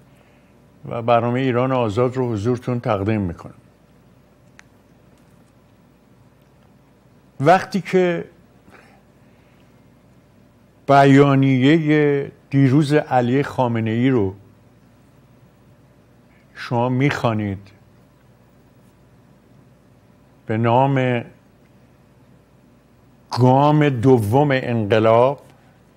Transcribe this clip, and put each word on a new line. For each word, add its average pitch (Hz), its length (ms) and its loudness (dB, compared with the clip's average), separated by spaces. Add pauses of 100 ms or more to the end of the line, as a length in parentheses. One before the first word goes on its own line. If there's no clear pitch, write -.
(840)
و 120 160 -10
برنامهٔ 120 380 0
ایران 131 320 -2
آزاد 123 460 -2
رو 123 160 -4
حضورتون 120 460 -4
تقدیم 107 420 -4
می‌کنم. - 320 -10 (3750)
وقتی 180 420 0
که 180 440 -2 (2500)
بیانیهٔ 139 1400 2 (180)
دیروز 139 440 2
علی 131 500 0
خامنه‌ای 117 680 -2
رو 101 260 -2 (2250)
شما 123 340 -4
می‌خوانید 113 840 -4 (2750)
به 110 120 -4
نام 123 680 0 (2000)
گام 143 580 2
دوم 127 640 2
انقلاب، 117 880 0 (560)